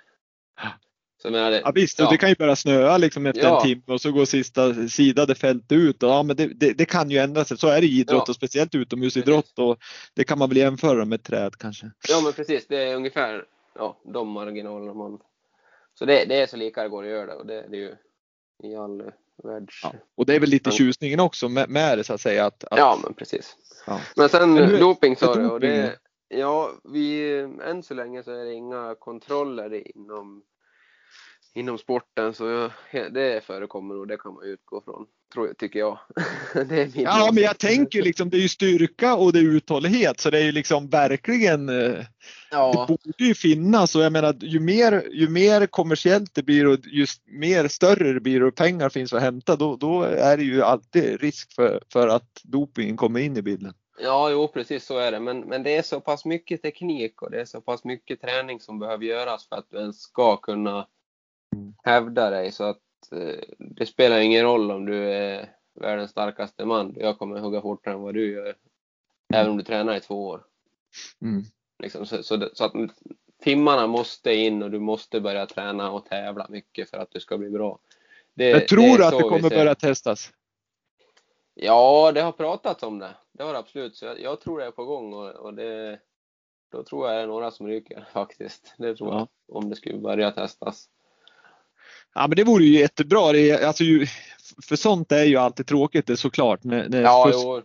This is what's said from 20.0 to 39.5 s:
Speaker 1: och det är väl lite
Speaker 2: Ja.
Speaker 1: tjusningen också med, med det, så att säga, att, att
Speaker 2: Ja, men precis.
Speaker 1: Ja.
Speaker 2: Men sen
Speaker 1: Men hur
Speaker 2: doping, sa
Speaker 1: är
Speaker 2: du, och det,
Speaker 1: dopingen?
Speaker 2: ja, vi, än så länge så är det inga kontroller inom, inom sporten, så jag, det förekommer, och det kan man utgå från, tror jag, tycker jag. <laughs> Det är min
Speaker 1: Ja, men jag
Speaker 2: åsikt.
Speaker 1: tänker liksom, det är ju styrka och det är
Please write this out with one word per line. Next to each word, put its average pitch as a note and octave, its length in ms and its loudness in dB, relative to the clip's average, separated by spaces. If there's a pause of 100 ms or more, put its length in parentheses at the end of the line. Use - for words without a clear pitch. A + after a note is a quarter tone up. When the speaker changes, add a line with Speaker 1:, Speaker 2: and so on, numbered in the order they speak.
Speaker 1:
och B2 100 -4
det C#3+ 100 2
är D3 40 2
väl D3 100 2
lite C3+ 200 0
Speaker 2:
Ja. G#2 60 -2
Speaker 1:
tjusningen C#3 440 0
också D#3+ 300 -2
med, C3 200 -2
med C#3+ 280 0
det, G#2 60 -4
så A#2 100 -8
att G2+ 80 -8
säga, G#2 240 0
att, - 180 -6
att - 160 -2
Speaker 2:
Ja, B2+ 240 4
men - 100 -10
precis. - 420 -12 (320)
Speaker 1:
Ja. G#2 120 -8 (160)
Speaker 2:
Men C#3+ 140 6
sen E3+ 240 6
Speaker 1:
Men D3+ 160 8
hur G3+ 100 4
Speaker 2:
doping, F3 360 4
sa B2+ 200 2
Speaker 1:
är A2+ 40 0
Speaker 2:
du, A#2 100 0
och A#2 100 -4
det, C3 80 0
Speaker 1:
dopingen? C#3+ 240 -2 (360)
Speaker 2:
ja, C#3 440 -2 (120)
vi, D3 540 -4 (260)
än E3+ 200 -10
så C#3 100 -16
länge B2 300 -12
så A#2+ 80 -16
är A#2+ 140 -12
det A#2+ 80 -12
inga A#2+ 460 -12
kontroller A#2 1000 -10
inom, G2+ 460 -18 (1120)
inom A#2+ 220 -8
sporten, A#2 560 -6
så A#2 360 -6 (220)
jag, A#2 220 -8
det B2+ 320 -2
förekommer, G2 520 -12
och G2 100 -14
det G#2 100 -10
kan G2 160 -18
man F#2+ 100 -20
utgå G2 380 -14
från, - 240 -18 (280)
tror A2+ 140 -4
jag, - 100 -12
tycker G#2 220 -8
jag. G#2+ 200 -4 (280)
<laughs> - 260 -12
Det C#3 280 -2
är C#3+ 40 -2 (100)
min C#3 80 -2
Speaker 1:
Ja, G#3+ 300 2
men G#3 100 4
jag G#3 60 4
Speaker 2:
åsikt. G3+ 120 -6
Speaker 1:
tänker A3+ 400 0
liksom, F3+ 280 -2
det F#3 80 0
är F#3 40 4
ju F#3+ 80 2
styrka F#3+ 680 2
och F3+ 180 4
det E3+ 60 4
är D#3+ 40 6 (120)